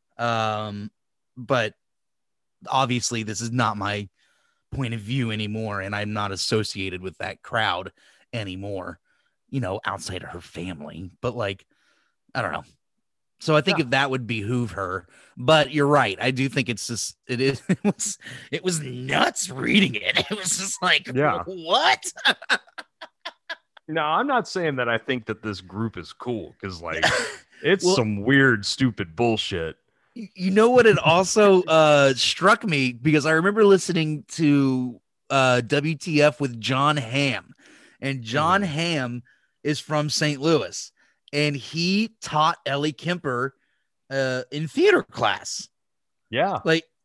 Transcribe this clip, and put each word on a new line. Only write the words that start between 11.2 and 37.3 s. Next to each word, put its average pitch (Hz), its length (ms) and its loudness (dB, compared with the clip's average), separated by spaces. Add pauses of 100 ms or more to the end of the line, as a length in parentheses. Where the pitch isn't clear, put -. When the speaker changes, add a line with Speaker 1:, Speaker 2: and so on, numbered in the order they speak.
Speaker 1:
But, 123 160 -6
like, 101 300 -8 (680)
I 131 80 -4
don't 87 100 -4
know. - 120 -8 (760)
So 156 140 2
I 151 60 6
think - 180 0
Speaker 2:
Yeah. 156 60 2
Speaker 1:
if 120 60 -6
that 135 200 2
would 127 160 -4
behoove 110 460 -4
her, 92 340 -6 (300)
but 139 360 4
you're 147 140 2
right. 131 340 4
I 123 100 0
do 131 180 0
think 131 220 -2
it's 107 160 -6
just, - 400 -8
it 123 140 -4
is, 135 240 0
<laughs> - 40 -20
it - 160 0
was, - 340 -2 (320)
it 175 140 -6
was 175 160 -2
nuts 131 680 -2
reading 131 460 0
it. 95 200 -6
<laughs> - 140 -2
It 214 80 -6
was 185 200 -4
just 190 240 -8
like, 170 320 2
Speaker 2:
Yeah. 143 300 2
Speaker 1:
"What?" 190 640 0 (140)
<laughs> - 360 0 (1300)
Speaker 2:
No, 156 140 -2
I'm 170 260 0
not 254 200 0
saying 160 280 -2
that 123 120 -2
I 113 80 2
think 123 300 -4
that 107 160 -6
this 104 180 -6
group 101 380 -6
is 80 140 -12
cool, 113 480 -8
'cause, 92 200 -8
like, 80 240 -4
Speaker 1:
<laughs> - 580 -4
Speaker 2:
it's 175 220 2
Speaker 1:
Well 180 120 4
Speaker 2:
some 107 260 0
weird, 127 420 4
stupid 101 520 -2
bullshit. 101 600 -2 (380)
Speaker 1:
You, 226 200 -14
you 185 160 -2
know 220 200 4
what? 247 160 8
It 196 120 8
also, 185 640 6
<laughs> 165 60 -4
uh, 151 460 6
struck 196 500 2
me 135 280 0
because 139 340 2
I 160 60 2
remember 202 320 4
listening 170 680 4
to, 135 680 2 (300)
uh, 131 320 4
W 143 320 -2
T 151 280 0
F 147 180 4
with 123 200 -4
Jon 135 360 0
Hamm, 127 580 -2 (460)